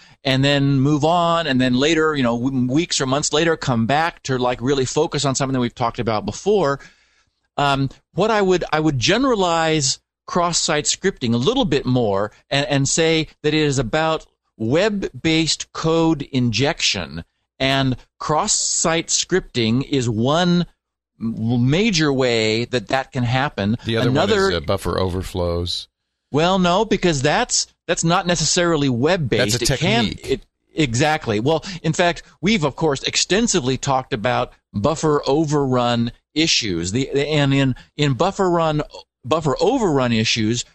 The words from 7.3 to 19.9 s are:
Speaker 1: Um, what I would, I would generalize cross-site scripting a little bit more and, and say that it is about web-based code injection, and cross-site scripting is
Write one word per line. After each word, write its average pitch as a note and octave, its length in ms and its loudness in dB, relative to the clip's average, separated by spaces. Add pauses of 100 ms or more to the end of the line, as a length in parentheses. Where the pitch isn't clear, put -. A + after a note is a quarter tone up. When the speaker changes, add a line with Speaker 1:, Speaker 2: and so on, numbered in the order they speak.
Speaker 1:
Um, C#3 320 0 (240)
what G#3 180 2
I G#3 100 2
would, F#3 300 2
I D#3 80 0
would D#3 180 2
generalize E3 1000 0 (260)
cross-site E3+ 600 -2
scripting - 480 -2
a A#2+ 40 2
little A#3 280 0
bit C3+ 200 -2
more G#2+ 460 0 (180)
and, C#3 180 0
and C#3 200 0
say D#3+ 400 0 (160)
that D3+ 100 0
it D#3 80 2
is C#3+ 160 0
about D#3 480 -2 (320)
web-based E3 1160 -2
code E3 480 0
injection, A2+ 1000 -2 (360)
and C3+ 380 0 (220)
cross-site E3 880 -2
scripting B2 800 0
is B2 220 -2